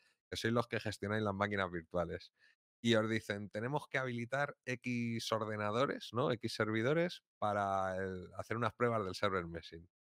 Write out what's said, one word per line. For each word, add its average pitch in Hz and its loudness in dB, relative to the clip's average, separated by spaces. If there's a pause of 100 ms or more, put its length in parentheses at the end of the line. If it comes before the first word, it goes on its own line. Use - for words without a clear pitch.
(300)
que 92 -4
sois 113 2
los 117 4
que 113 -4
gestionáis 107 0
las 101 2
máquinas 98 2
virtuales 85 -4 (500)
y 117 6
os 110 6
dicen, 104 -2
"Tenemos 127 -4
que - -4
habilitar 131 -2
X 120 -2
ordenadores, 107 0
¿no? 135 2
X - -4
servidores 117 2 (160)
para 98 2
el, 92 -4 (100)
hacer 110 -4
unas 117 0
pruebas 117 2
del 92 -4
server 95 2
meshing". 82 -10 (280)